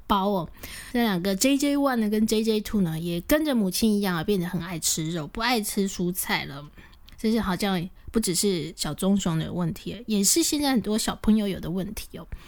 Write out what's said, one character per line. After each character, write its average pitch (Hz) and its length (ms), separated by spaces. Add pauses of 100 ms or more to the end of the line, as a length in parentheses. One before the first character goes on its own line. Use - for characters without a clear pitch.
宝 196 200
哦。 190 220 (420)
这 240 120
两 196 180
个 196 140
J 262 200
J 285 220
one 269 200
呢， 220 120
跟 214 160
J 220 180
J 214 180
two 208 200
呢， 160 180
也 175 220
跟 311 240
着 294 80
母 208 160
亲 214 240
一 202 80
样 190 140
啊， 160 80
变 202 160
得 170 80
很 180 120
爱 170 200
吃 160 320
肉， 160 160
不 - 120
爱 233 220
吃 202 260
蔬 180 240
菜 180 340
了。 143 200 (500)
这 220 160
是 233 80
好 190 160
像 185 320 (240)
不 - 80
只 190 140
是 170 420
小 156 200
棕 190 200
熊 180 220
的 156 160
问 170 180
题， 175 360
也 208 160
是 254 180
现 311 180
在 285 120
很 240 100
多 214 160
小 - 240
朋 220 160
友 208 100
有 170 120
的 147 100
问 190 240
题 - 240
哦。 165 80 (220)